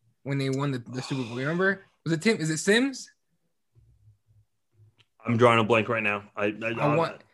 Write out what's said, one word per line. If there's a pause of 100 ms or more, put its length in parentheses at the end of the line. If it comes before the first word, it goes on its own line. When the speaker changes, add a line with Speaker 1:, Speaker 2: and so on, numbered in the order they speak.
(240)
Speaker 1:
when
they
won
the,
the
Super
Bowl?
Remember? (180)
Was
it
Tim?
Is
it
Sims? (2250)
Speaker 2:
I'm
drawing
a
blank
right
now. (120)
I,
I,
Speaker 1:
I
want (180)